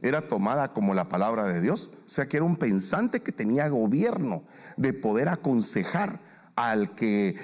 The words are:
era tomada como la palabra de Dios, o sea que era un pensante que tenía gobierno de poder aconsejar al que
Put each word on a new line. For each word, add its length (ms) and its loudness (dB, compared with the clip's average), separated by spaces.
era 260 0
tomada 440 0
como 220 2
la 140 0
palabra 360 0
de 160 0
Dios, 300 0
o 40 -20
sea 180 -4
que 80 -2
era 80 2
un 120 2
pensante 640 0
que 120 -6
tenía 360 0
gobierno 720 0
de 160 2
poder 360 0
aconsejar 920 -2
al 400 0
que 500 2